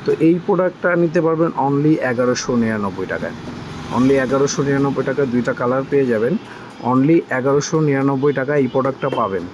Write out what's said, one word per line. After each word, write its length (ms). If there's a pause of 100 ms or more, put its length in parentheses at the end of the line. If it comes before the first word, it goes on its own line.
তো 160
এই 260
প্রোডাক্টটা 500
নিতে 240
পারবেন 280
only 600
এগারোশো 460
নিরানব্বই 500
টাকায়। 260 (640)
Only 160
এগারোশো 480
নিরানব্বই 420
টাকায় 220
দুইটা 260
কালার 380
পেয়ে 160
যাবেন। 300 (480)
Only 360 (100)
এগারোশো 500
নিরানব্বই 520
টাকায় 280
এই 60
প্রোডাক্টটা 420
পাবেন 340 (120)